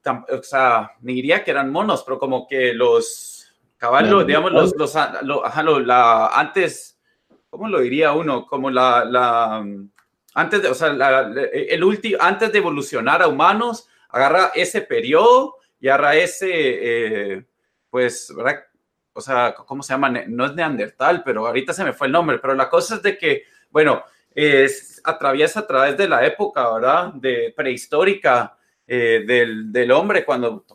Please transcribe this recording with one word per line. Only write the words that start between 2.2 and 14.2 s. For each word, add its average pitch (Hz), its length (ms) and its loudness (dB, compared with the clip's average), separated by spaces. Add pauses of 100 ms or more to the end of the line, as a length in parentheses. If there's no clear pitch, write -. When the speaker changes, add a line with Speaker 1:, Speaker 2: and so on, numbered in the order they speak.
Speaker 1:
que 127 260 0
los, 117 800 -2 (240)
cabal, 127 280 2
Speaker 2:
La - 60 2
Speaker 1:
lo, 196 140 4
digamos, 156 260 0
los, - 220 4
Speaker 2:
animal. 151 60 -6
Speaker 1:
los 147 160 -4
a-, - 260 -2
lo, 139 240 -4
ajá, 151 160 -4
lo, 156 180 2
la, 120 500 4
antes, - 720 -2 (520)
¿cómo 214 160 -12
lo 185 140 0
diría 143 320 2
uno? 147 340 -2
Como 135 240 -6
la, 127 340 4
la, 117 580 0 (680)
antes 180 300 -2
de, 151 60 0
o 127 40 0
sea, 151 200 -2
la, 131 360 2
la, 131 140 -6
el 151 400 -4
ulti-, 208 360 0
antes 202 320 0
de 214 60 0
evolucionar 147 640 0
a 175 60 4
humanos, 202 600 0 (220)
agarra 151 460 2